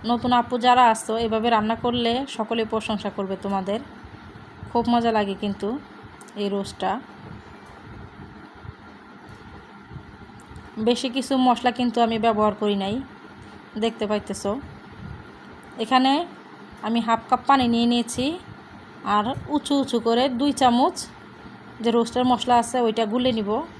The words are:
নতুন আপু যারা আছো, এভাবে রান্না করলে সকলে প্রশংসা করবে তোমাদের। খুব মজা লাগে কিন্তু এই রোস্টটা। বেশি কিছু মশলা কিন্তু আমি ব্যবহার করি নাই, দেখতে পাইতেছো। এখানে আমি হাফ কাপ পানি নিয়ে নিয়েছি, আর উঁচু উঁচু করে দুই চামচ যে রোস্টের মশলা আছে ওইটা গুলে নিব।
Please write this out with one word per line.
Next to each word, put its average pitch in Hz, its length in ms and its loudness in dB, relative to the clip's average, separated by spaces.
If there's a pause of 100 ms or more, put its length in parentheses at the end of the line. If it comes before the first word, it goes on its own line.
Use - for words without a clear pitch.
(100)
নতুন 240 300 2
আপু 240 140 -2 (120)
যারা 247 180 8 (100)
আছো, 220 180 -4 (140)
এভাবে 220 240 2
রান্না 220 340 2
করলে 240 280 0 (240)
সকলে 226 260 -2 (100)
প্রশংসা 214 440 -2
করবে 190 280 -4
তোমাদের। 196 360 -2 (880)
খুব 233 220 2
মজা 233 240 4
লাগে 196 260 0
কিন্তু 202 260 -2 (720)
এই 202 120 -2
রোস্টটা। 190 360 -4 (4000)
বেশি 247 280 0
কিছু 262 160 -2 (140)
মশলা 247 320 2
কিন্তু 240 280 0
আমি 226 100 0 (100)
ব্যবহার 214 360 4
করি 208 200 2
নাই, 202 120 -2 (880)
দেখতে 226 280 -2
পাইতেছো। 202 400 -2 (1300)
এখানে 262 280 4 (720)
আমি 233 200 2
হাফ 226 240 2
কাপ 247 180 2
পানি 269 260 6
নিয়ে 233 180 4
নিয়েছি, 240 320 0 (880)
আর 208 100 2 (300)
উঁচু 285 280 0
উঁচু 254 240 0
করে 240 180 4 (160)
দুই 285 100 2 (100)
চামচ 262 360 4 (840)
যে 226 140 2
রোস্টের 233 340 2
মশলা 247 320 2
আছে 240 240 -2
ওইটা 226 260 2
গুলে 254 260 2
নিব। 202 120 -2 (300)